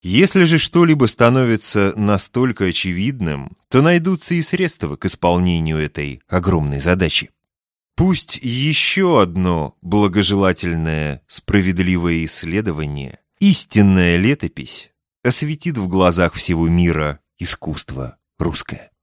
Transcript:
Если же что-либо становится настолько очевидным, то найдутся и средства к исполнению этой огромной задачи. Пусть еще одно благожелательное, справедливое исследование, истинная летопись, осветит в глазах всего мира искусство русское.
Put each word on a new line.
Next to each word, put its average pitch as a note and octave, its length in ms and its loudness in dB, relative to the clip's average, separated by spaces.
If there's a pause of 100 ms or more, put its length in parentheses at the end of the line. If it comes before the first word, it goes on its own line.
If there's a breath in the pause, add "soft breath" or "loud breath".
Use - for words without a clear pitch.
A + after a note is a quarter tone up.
Если E3+ 400 4
же D#3+ 140 2
что-либо D#3 480 2
становится A#2 880 2
настолько G#2 680 0
очевидным, F2+ 920 -4 (140)
то B2+ 100 4
найдутся F3 540 0
и E3 80 0
средства E3 540 -4
к - 100 -8
исполнению F2 720 0
этой D2 500 -6
огромной E2+ 520 -2
задачи. F2 500 -2 (680)
Пусть F3+ 460 0
еще D3 760 0
одно F2+ 640 0
благожелательное, F2+ 1500 0
справедливое F2 1000 0
исследование, D#2 920 -6 (200)
истинная F#2+ 760 4
летопись, F#2+ 760 -4 (300)
осветит D3 560 -2
в F#2+ 100 -4
глазах F2 460 2
всего E2 340 0
мира E2 520 0 (180)
искусство C2+ 800 -6 (200)
русское. - 520 -8 (120)